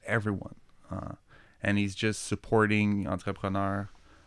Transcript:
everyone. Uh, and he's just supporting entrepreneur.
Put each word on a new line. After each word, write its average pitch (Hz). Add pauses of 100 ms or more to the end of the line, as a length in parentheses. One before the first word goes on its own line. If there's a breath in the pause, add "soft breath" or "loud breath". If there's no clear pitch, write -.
everyone. 107 (340)
Uh, - (480 soft breath)
and 101
he's 101
just 110
supporting 104
entrepreneur. 98 (380 soft breath)